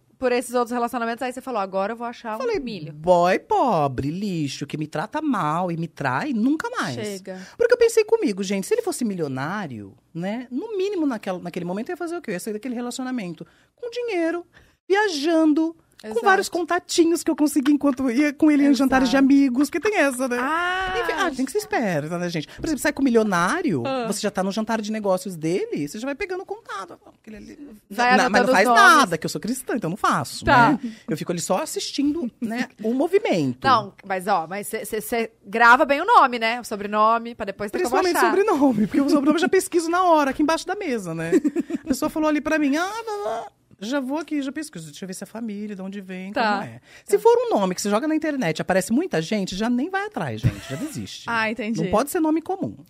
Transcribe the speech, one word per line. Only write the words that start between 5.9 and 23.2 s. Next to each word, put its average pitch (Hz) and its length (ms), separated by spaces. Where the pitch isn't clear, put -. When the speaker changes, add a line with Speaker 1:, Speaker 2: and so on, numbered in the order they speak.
Speaker 2:
nunca 277 380
mais." 277 240
Speaker 3:
Chega. 190 460
Speaker 2:
Porque 480 160
eu 480 40
pensei 453 260
comigo, 339 380
gente, 196 240
se - 80
ele 480 80
fosse - 220
milionário, 147 920
né, 208 360
no 403 280
mínimo 370 280
naquela, 208 320
naquele 175 260
momento 190 240
eu 359 60
ia - 20
fazer 349 200
o 339 60
quê? - 80
Eu 196 40
ia 175 60
sair 220 140
daquele 233 200
relacionamento 240 720
com 480 160
dinheiro, 349 560
viajando, 320 840
com 214 60
Speaker 3:
Exato. 320 180
Speaker 2:
vários 381 240
contatinhos 339 760
que 330 60
eu 311 60
consegui 294 360
enquanto 269 380
ia 294 200
com 302 200
ele 285 120
em 285 40
Speaker 3:
Exato. 285 120
Speaker 2:
jantares 269 300
de 247 80
amigos, 277 540
porque 349 180
tem 415 100
essa, 269 300
né? 240 100
Speaker 3:
Ah. 359 640
Speaker 2:
Enfim, 466 160
ah, 359 160
tem 254 120
que - 60
ser - 60
esperta, 180 600
né, 175 100
gente? 165 180
Por - 200
exemplo, 311 160
sai 311 100
com - 80
um 269 60
milionário, 214 800